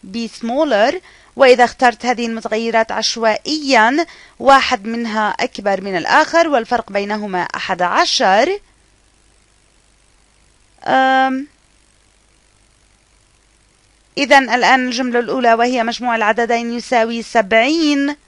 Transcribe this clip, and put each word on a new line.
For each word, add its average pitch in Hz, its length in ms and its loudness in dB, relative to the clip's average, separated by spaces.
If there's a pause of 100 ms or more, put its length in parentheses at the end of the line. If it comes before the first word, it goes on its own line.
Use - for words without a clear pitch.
(120)
be 233 160 -8 (140)
smaller. 262 540 0 (400)
وإذا 247 280 6
اخترت 240 420 0
هذه 240 200 -2
المتغيرات 226 680 -4
عشوائيا، 240 1120 0 (340)
واحد 254 460 2
منها 220 440 -4
أكبر 202 520 -4
من 190 160 -6
الآخر 311 500 2
والفرق 240 440 -2
بينهما 202 500 -4
أحد 180 400 -6
عشر. 240 800 2 (2250)
أم، 262 640 0 (2750)
إذن 269 320 4
الآن 247 380 2
الجملة 240 320 -2
الأولى 233 340 0
وهي 240 300 0
مجموع 233 320 -4
العددين 233 580 -2
يساوي 233 480 -2
سبعين 285 960 0 (120)